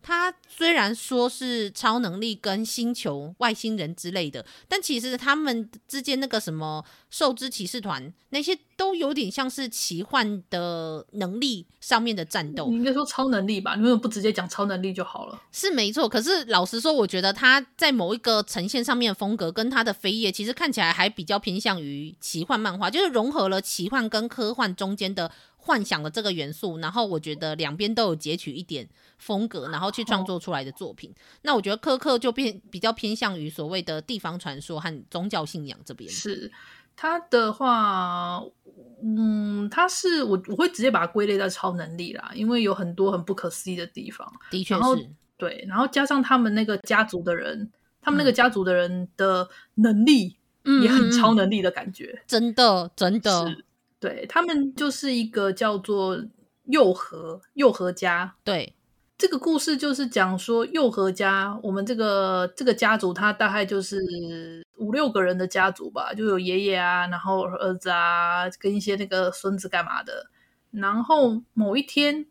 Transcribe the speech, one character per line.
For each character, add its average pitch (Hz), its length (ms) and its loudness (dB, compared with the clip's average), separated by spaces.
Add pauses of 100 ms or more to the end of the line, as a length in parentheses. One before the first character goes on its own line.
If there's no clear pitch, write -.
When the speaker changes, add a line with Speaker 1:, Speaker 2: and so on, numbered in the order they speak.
Speaker 1:
它 349 320 0 (120)
虽 330 260 2
然 226 220 4
说 240 320 0
是 240 440 -4
超 233 300 2
能 190 200 -4
力 226 140 -2
跟 196 280 -2
星 233 300 -2
球 147 460 -6
外 233 160 2
星 220 240 -4
人 165 180 -6
之 175 140 -8
类 180 200 -2
的， 127 140 -12 (240)
但 381 140 -2
其 262 180 -2
实 247 160 -4
他 262 180 0
们 247 360 -2 (160)
之 269 160 -8
间 262 180 -2
那 269 60 -2
个 233 120 -2
什 180 140 -4
么 156 320 -6 (240)
兽 277 240 2
之 254 160 -8
骑 220 180 -8
士 247 140 -6
团， 151 320 -8 (160)
那 285 140 -2
些 320 160 -2 (180)
都 381 180 0
有 302 200 -2
点 226 160 -2
像 262 180 -4
是 262 180 -6
奇 180 360 -6
幻 208 480 -2
的 170 600 -6
能 196 280 -4
力 240 260 -4 (140)
上 233 220 2
面 233 120 0
的 185 80 -4
战 156 300 -4
斗。 151 160 -4
Speaker 2:
你 233 60 2
应 240 100 0
该 269 80 2
说 277 140 0
超 269 240 -2
能 196 160 0
力 208 120 0
吧， 196 180 -4
你 208 40 -2
为 226 80 6
什 247 60 6
么 226 40 4
不 233 80 -2
直 220 140 -4
接 214 100 2
讲 180 160 -4
超 202 200 -4
能 185 160 -2
力 190 100 -2
就 185 100 -6
好 - 240 -10
了？ - 140 -16 (100)
Speaker 1:
是 - 220 -2
没 220 180 2
错， 247 160 2
可 208 140 0
是 311 260 0
老 185 200 2
实 226 120 -6
说， 311 140 0
我 254 140 2
觉 185 160 -2
得 196 100 2
他 262 320 4 (140)
在 320 120 4
某 214 240 0
一 240 40 -6
个 220 240 2
呈 202 260 -6
现 240 160 -2
上 254 100 0
面 240 160 2
的 190 40 -2
风 208 200 -2
格 190 160 -2
跟 220 200 -2
他 262 120 2
的 220 120 0
飞 190 180 -2
页， 214 180 0
其 202 140 -6
实 226 80 -4
看 311 180 -2
起 233 80 -4
来 165 140 4
还 185 160 2
比 196 160 -6
较 202 140 0
偏 185 200 -4
向 185 220 -2
于 147 400 -10
奇 165 240 -6
幻 233 160 0
漫 196 180 -4
画， 202 120 0
就 294 100 0
是 392 60 4
融 254 260 0
合 247 160 0
了 190 140 0
奇 - 260 -6
幻 240 220 0
跟 220 180 -2
科 220 240 -2
幻 226 240 -2
中 196 180 -4
间 196 200 -4
的 175 160 -4 (260)
幻 247 280 0
想 165 180 -2
的 151 60 -6
这 185 140 -4
个 208 100 -2
元 151 180 -4
素， 160 280 -8
然 160 120 -4
后 226 140 0
我 175 160 -2
觉 151 140 -8
得 156 220 -6
两 151 200 -4
边 208 180 -2
都 226 100 2
有 175 120 0
截 151 180 -6
取 156 180 -8
一 151 100 -12
点 139 260 -10 (300)
风 208 280 -2
格， 151 220 -8
然 160 100 -6
后 185 120 0
去 226 120 -6
创 208 220 0
作 185 140 -4
出 180 120 -8
来 139 140 -4
的 131 80 -10
作 151 220 -12
品。 - 160 -20
Speaker 2:
哦。 - 40 -20 (280)
Speaker 1:
那 285 120 2
我 226 60 4
觉 190 80 -4
得 202 80 0
柯 262 220 0
克 254 200 2
就 240 140 0
变， 226 380 -4
比 190 80 -12
较 220 120 2
偏 220 240 -4
向 202 240 -2
于 151 120 -6
所 151 160 -8
谓 180 160 -4
的 160 180 -6
地 170 180 -8
方 175 200 -8
传 143 220 -8
说 156 200 -8
和 156 300 -8
宗 175 180 -4
教 190 160 -2
信 147 220 -10
仰 131 180 -12
这 - 80 -16
边。 113 160 -14
Speaker 2:
是， 185 420 -8 (460)
他 330 320 -2
的 233 240 4
话， 185 880 0 (640)
嗯， 214 640 0
他 339 180 4
是， 349 360 0
我， 202 240 2
我 208 100 -4
会 339 120 4
直 349 120 -4
接 220 100 4
把 202 100 2
它 170 60 2
归 202 200 0
类 202 100 2
在 196 140 0
超 190 220 -4
能 165 260 -8
力 175 160 -8
啦， - 200 -12
因 214 140 -2
为 240 140 2
有 202 120 2
很 175 200 -4
多 190 180 2
很 175 100 -2
不 190 120 -4
可 180 160 -4
思 - 200 -8
议 180 60 -4
的 175 100 -8
地 - 240 -12
方。 - 160 -16 (240)
Speaker 1:
的 185 140 -2
确 208 100 0
是。 190 60 2
Speaker 2:
然 - 20 4
后， 254 140 6 (400)
对， - 320 -6
然 190 80 -4
后 247 120 4
加 277 180 0
上 277 160 2
他 254 160 4
们 220 160 4
那 220 100 4
个 214 140 0
家 214 260 2
族 185 180 -4
的 175 120 0
人， 165 360 -6 (300)
他 - 100 0
们 285 60 4
那 294 80 4
个 262 80 6
家 247 160 6
族 202 160 0
的 185 80 2
人 180 340 0 (120)
的 185 280 2 (280)
能 220 320 6
力 233 300 6 (280)
Speaker 1:
嗯。 269 180 6
Speaker 2:
也 220 60 8
很 247 240 6
超 226 220 6
能 196 160 6
力 208 100 0
的 185 100 2
感 - 220 -10
觉。 - 120 -12
Speaker 1:
嗯， - 80 -14
嗯， - 40 -14
嗯。 - 100 -20
真 233 280 2
的， 196 420 6
真 202 240 2
的。 175 280 2
Speaker 2:
是， - 160 -10 (360)
对， - 280 -6
他 339 140 2
们 294 340 0
就 294 120 0
是 277 240 -2
一 233 120 2
个 202 280 0
叫 208 240 0
做 190 400 -2 (500)
幼 185 280 6
和， 165 460 -10 (140)
幼 277 180 6
和 180 180 -2
家。 180 540 -2
Speaker 1:
对。 175 300 -2 (440)
Speaker 2:
这 - 80 4
个 359 100 0
故 311 220 2
事 302 180 0
就 285 160 -2
是 269 140 -2
讲 190 320 2
说， 233 280 0
佑 302 220 4
和 196 220 2
家， 196 500 0
我 214 120 -4
们 196 120 -2
这 240 100 -2
个， 196 520 2 (100)
这 - 80 -6
个 247 80 6
家 220 240 4
族， 190 160 0
他 202 200 2
大 208 200 2
概 208 140 0
就 196 160 -2
是 170 840 -6 (120)
五 214 160 -4
六 285 180 2
个 208 100 2
人 180 160 2
的 185 80 0
家 185 260 2
族 165 200 -10
吧， - 240 -6
就 214 100 -4
有 202 140 2
爷 185 220 0
爷 196 160 2
啊， 180 320 2
然 175 100 -4
后 190 240 0
儿 185 320 -2
子 185 160 -4
啊， 175 580 2 (120)
跟 202 120 0
一 208 60 0
些 202 160 0
那 202 100 -4
个 185 280 2
孙 196 260 -4
子 190 100 -8
干 175 160 0
嘛 - 200 -6
的。 - 260 -10 (400)
然 208 320 0
后 240 400 4 (120)
某 208 220 2
一 285 60 2
天 294 480 0